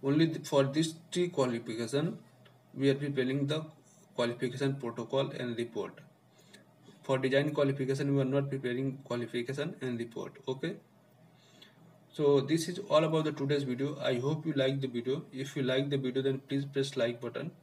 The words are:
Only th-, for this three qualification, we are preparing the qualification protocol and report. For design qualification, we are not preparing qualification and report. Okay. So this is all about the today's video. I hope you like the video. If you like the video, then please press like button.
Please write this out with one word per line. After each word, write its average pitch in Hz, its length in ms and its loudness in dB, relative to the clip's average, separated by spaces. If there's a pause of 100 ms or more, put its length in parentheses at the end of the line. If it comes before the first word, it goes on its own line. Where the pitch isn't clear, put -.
Only 151 240 4
th-, 143 200 -4
for 139 160 6
this 156 320 0 (160)
three 180 180 2
qualification, 123 880 0 (560)
we 135 160 2
are 135 60 4
preparing 139 500 0
the 156 180 -2 (520)
qualification 123 600 0
protocol 127 560 -2
and 123 260 -6
report. 107 420 -6 (1040)
For 131 160 2
design 139 340 4
qualification, 139 600 2
we 139 60 4
are 131 120 2
not 139 160 2
preparing 135 540 -2
qualification 123 760 -4
and 123 180 -4
report. - 380 -8 (100)
Okay. 151 300 -4 (1400)
So 143 280 6
this 160 260 0
is 180 120 -6 (100)
all 160 160 6
about 156 180 2
the 151 80 0
today's 139 320 0
video. 135 360 -2
I 127 200 0
hope 151 260 -2
you 156 80 -2
like 139 280 2
the 135 60 -4
video. 123 440 -2
If 135 240 -8
you 139 80 0
like 131 260 2
the 143 80 0
video, 127 240 -2
then 135 180 0
please 139 260 -4
press 139 320 -4
like 120 240 0
button. 123 300 -6 (120)